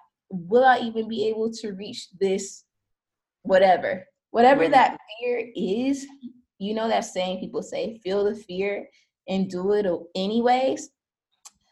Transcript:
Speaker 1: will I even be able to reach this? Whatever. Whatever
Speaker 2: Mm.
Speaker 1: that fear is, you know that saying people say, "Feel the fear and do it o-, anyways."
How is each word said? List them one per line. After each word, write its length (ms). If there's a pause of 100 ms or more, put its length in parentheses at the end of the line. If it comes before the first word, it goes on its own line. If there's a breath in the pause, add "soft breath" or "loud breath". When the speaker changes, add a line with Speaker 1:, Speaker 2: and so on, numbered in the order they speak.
(300)
Speaker 1:
will 340
I 140
even 300
be 200
able 240
to 200
reach 360 (100)
this? 460 (800)
Whatever. 640 (240)
Whatever 360
Speaker 2:
Mm. 60
Speaker 1:
that 260 (220)
fear 340
is, 520 (520)
you 140
know 160
that 160
saying 360
people 220
say, 420
"Feel 200
the 120
fear 500 (420)
and 220
do 220
it 120
o-, 300
anyways." 760 (800)